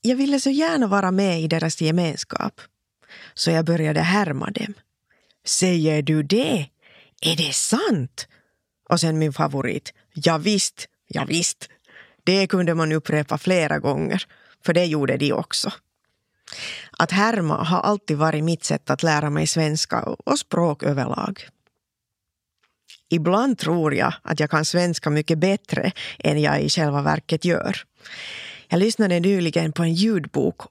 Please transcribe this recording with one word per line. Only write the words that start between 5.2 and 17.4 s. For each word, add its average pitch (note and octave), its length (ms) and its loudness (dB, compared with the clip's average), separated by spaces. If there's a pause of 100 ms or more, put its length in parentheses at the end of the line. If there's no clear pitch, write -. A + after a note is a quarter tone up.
"Säger D#3 560 2
du D3+ 220 2
det? G#3 460 0 (520)
Är D#3+ 140 0
det D3 180 -2
sant?" A#3 720 -2 (640)
Och E3+ 100 2
sen D#3 200 0
min D#3 140 0
favorit. C#3 600 -4 (200)
"Ja D#3+ 240 2
visst, F#3+ 500 -2 (200)
ja D3 180 -4
visst." - 440 -4 (540)
Det F#3+ 240 2
kunde F3 280 2
man D#3+ 160 2
upprepa D3+ 460 0
flera D#3 420 0
gånger, D3+ 460 -2 (400)
för E3+ 80 2
det F3 120 4
gjorde C#3 320 0
de C#3+ 160 0
också. - 380 -4 (1300)
Att - 140 0
härma F#3+ 520 0